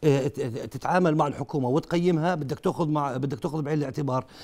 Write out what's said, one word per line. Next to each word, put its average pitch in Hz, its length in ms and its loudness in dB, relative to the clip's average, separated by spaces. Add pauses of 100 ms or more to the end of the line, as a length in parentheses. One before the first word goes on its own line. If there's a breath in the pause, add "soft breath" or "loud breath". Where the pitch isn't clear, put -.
آه، 143 240 4
ت-، - 120 -4
ت-، 127 340 -6
تتعامل 160 420 2
مع 156 120 4
الحكومة 135 420 -2
وتقيمها، 175 680 2
بدك 147 240 -6
تأخذ 170 280 0
مع، 143 300 0
بدك 139 220 -4
تأخذ 156 220 -4
بعين 147 160 -2
الاعتبار 135 480 -2 (180 loud breath)